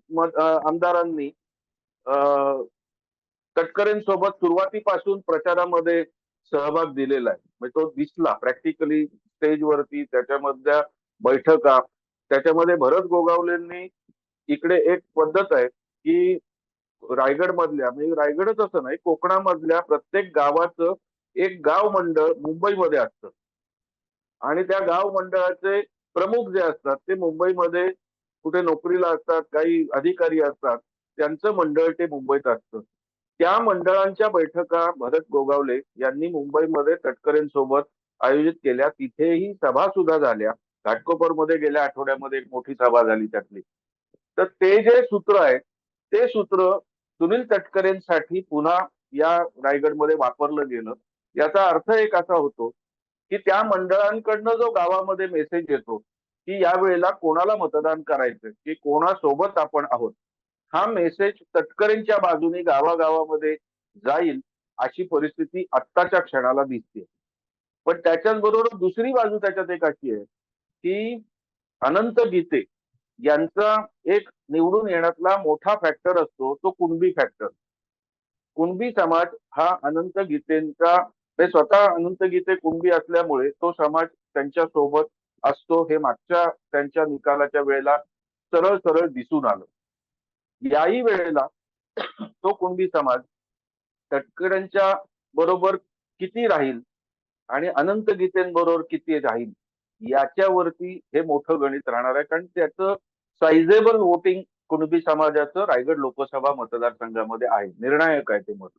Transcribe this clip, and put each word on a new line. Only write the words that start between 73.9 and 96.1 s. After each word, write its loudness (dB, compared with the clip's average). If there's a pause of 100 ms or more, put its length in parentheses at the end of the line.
एक 0 (200)
निवडून 0
येण्यातला 0
मोठा 0
फॅक्टर 0
असतो -4
तो -2
कुणबी 0
फॅक्टर. -4 (1080)
कुणबी -4
समाज 0 (300)
हा 0
अनंत -4
गीतेंचा, 0
म्हणजे -2
स्वतः 6
अनंत -4
गीते 0
कुणबी -2
असल्यामुळे 0
तो -4
समाज 0 (280)
त्यांच्या -2
सोबत 2 (380)
असतो, 0
हे 0
मागच्या 0
त्यांच्या -4
निकालाच्या -2
वेळेला 0 (560)
सरळ 4
सरळ 2
दिसून -4
आलं. 0 (1080)
याही 2
वेळेला 0 (720)
तो -4
कुणबी -2
समाज 0 (920)
तटकरेंच्या -2 (400)
बरोबर 2 (440)